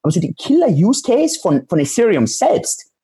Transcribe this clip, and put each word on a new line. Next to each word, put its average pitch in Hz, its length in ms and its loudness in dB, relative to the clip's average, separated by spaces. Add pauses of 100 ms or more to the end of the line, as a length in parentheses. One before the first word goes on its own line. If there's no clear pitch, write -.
Aber 170 80 0
so 165 100 0
den - 140 -6
Killer-Use-Case 269 1040 0
von, 143 280 0
von 165 100 0
Ethereum 151 480 0
selbst - 640 -2 (140)